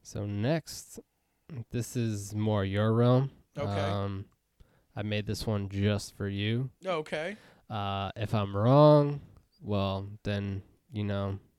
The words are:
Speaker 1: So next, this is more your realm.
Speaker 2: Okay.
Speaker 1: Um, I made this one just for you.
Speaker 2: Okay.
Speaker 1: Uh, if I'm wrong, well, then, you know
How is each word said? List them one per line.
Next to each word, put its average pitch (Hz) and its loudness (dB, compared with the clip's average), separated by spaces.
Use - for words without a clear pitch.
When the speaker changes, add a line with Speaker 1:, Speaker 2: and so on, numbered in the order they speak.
Speaker 1:
So 104 -8
next, 113 -4
this 120 -4
is 104 -4
more 107 2
your 104 2
realm. 123 4
Speaker 2:
Okay. 101 -2
Speaker 1:
Um, 98 -2
I 110 -8
made 104 -4
this 107 -6
one 101 -2
just 101 0
for 104 -4
you. 107 -2
Speaker 2:
Okay. 170 -4
Speaker 1:
Uh, 98 -4
if - -4
I'm 101 0
wrong, 143 8
well, 98 -2
then, 101 -4
you 104 -4
know 98 -2